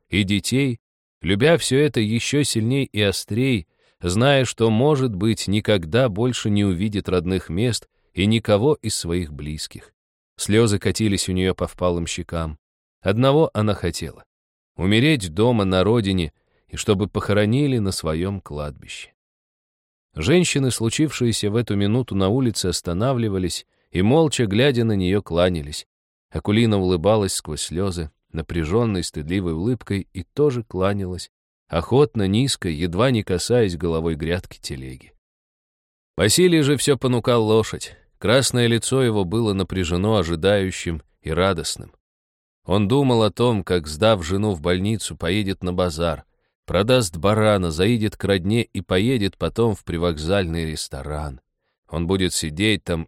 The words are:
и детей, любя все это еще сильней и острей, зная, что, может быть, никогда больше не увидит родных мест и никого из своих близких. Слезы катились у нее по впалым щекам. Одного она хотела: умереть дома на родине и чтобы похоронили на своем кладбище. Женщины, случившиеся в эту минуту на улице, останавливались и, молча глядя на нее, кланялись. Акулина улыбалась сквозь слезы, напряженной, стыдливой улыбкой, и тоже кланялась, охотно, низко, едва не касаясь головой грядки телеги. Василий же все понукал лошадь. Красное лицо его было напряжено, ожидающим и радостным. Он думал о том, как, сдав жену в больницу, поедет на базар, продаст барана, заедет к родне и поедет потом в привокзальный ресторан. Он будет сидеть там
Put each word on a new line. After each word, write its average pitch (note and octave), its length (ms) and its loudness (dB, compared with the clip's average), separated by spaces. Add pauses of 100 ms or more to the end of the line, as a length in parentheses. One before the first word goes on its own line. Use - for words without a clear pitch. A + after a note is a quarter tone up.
и G2+ 140 2
детей, A#2 560 0 (420)
любя E3+ 360 2
все C3 220 0
это D3 200 2
еще A#2 440 0
сильней B2 420 -2
и G#2 160 -4
острей, G#2 680 -2 (340)
зная, B2 440 2
что, A2+ 240 0
может C3 460 2
быть, G#2 320 -2
никогда G#2 640 0
больше A2 400 -2
не G#2 140 2
увидит G2 460 -2
родных F2+ 400 0
мест G#2+ 380 -2 (260)
и F#2 120 0
никого A2 500 2
из - 200 -6
своих E2+ 380 -4
близких. D2+ 600 -12 (440)
Слезы G#2 420 2
катились G2 500 0
у - 20 -2
нее F#2 240 0
по F2 120 -4
впалым F2 400 -2
щекам. E2 500 -8 (440)
Одного C3+ 520 2
она G#2+ 200 0
хотела: - 520 -8 (500)
умереть G#2 580 2
дома G#2+ 320 2
на F#2 180 2
родине F#2+ 500 0 (340)
и - 80 -14
чтобы G2+ 320 0
похоронили A2 720 0
на G2 140 0
своем F2 500 -4
кладбище. - 720 -12 (1000)
Женщины, C3+ 580 2
случившиеся A#2 800 0
в G#2+ 40 0
эту A2 200 -2
минуту G2+ 400 0
на F#2+ 140 2
улице, A#2 380 0
останавливались F#2+ 960 -2 (260)
и, F2 100 0
молча C3 440 4
глядя A#2 380 2
на A2 100 2
нее, F#2+ 280 2
кланялись. E2 640 -2 (420)
Акулина G#2 480 2
улыбалась F#2 560 2
сквозь - 280 -8
слезы, E2+ 500 -4 (200)
напряженной, E2+ 720 -2
стыдливой E2 500 -4
улыбкой, G2+ 600 -4
и F#2 100 -10
тоже C3 400 0
кланялась, F#2+ 680 -4 (360)
охотно, A2 600 2
низко, A2 420 0
едва F2+ 420 0
не A2 120 0
касаясь F#2+ 540 0
головой E2 380 -2
грядки E2 440 -6
телеги. C2 540 -14 (1040)
Василий D#3+ 440 4
же C#3 160 2
все C#3 200 0
понукал A#2+ 460 0
лошадь. G#2+ 520 0 (220)
Красное A#2+ 500 2
лицо A#2 360 0
его G#2 220 2
было G#2+ 280 0
напряжено, F#2+ 640 0
ожидающим F2 840 0 (200)
и D#2 100 -6
радостным. F2 600 -2 (720)
Он G2 220 2
думал B2 360 2
о G#2 80 2
том, A#2 320 0
как, E2+ 240 0
сдав F2+ 380 2
жену G2 260 -2
в D#2+ 100 -6
больницу, F#2 540 -2
поедет F#2+ 480 -2
на F2+ 100 -4
базар, E2+ 500 -2 (420)
продаст G#2+ 520 2
барана, G2+ 540 2
заедет G#2 460 0
к - 60 -8
родне G2 400 0
и - 180 -10
поедет G2 560 0
потом G#2 380 -2
в - 80 -12
привокзальный E2+ 840 -2
ресторан. D2 760 -8 (460)
Он E2 200 -4
будет F#2 260 0
сидеть F2+ 500 -2
там E2 240 -4